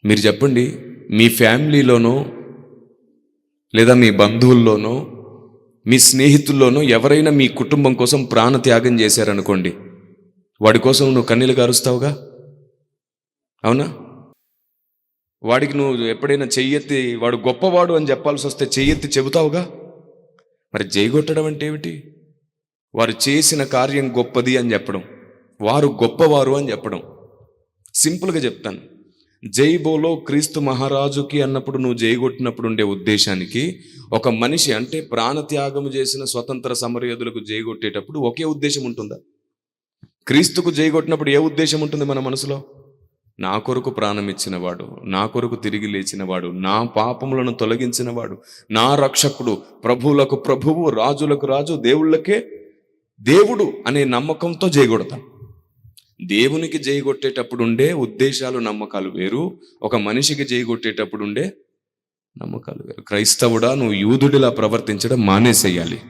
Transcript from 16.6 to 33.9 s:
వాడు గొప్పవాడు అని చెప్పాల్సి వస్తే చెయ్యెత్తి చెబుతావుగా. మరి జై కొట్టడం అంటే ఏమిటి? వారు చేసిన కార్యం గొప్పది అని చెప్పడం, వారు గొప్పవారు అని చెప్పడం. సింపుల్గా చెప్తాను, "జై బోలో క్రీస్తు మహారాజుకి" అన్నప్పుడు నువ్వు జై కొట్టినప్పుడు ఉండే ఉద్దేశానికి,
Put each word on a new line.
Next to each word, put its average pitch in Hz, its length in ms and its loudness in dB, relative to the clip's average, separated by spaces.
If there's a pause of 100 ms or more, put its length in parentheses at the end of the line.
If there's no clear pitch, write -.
వాడు 117 220 -2
గొప్పవాడు 170 560 2
అని 156 120 2
చెప్పాల్సి 139 420 -2
వస్తే 135 180 -4 (140)
చెయ్యెత్తి 147 280 0
చెబుతావుగా. 151 640 0 (1040)
మరి 101 160 -4
జై 101 200 0
కొట్టడం 151 360 0
అంటే 151 200 -6
ఏమిటి? 151 500 -10 (800)
వారు 113 180 -2 (160)
చేసిన 151 340 0
కార్యం 135 540 -2
గొప్పది 123 400 0
అని 120 160 0
చెప్పడం, 95 300 -4 (580)
వారు 135 260 2
గొప్పవారు 139 640 2
అని 139 200 -2
చెప్పడం. 101 320 -8 (880)
సింపుల్గా 170 440 -2
చెప్తాను, 110 420 -6 (680)
"జై 147 280 2
బోలో 156 380 -2
క్రీస్తు 151 440 -4
మహారాజుకి" 139 840 -2
అన్నప్పుడు 135 360 -4
నువ్వు 127 200 -2
జై 113 180 2
కొట్టినప్పుడు 123 520 -4
ఉండే 110 160 -2
ఉద్దేశానికి, 101 960 -2 (340)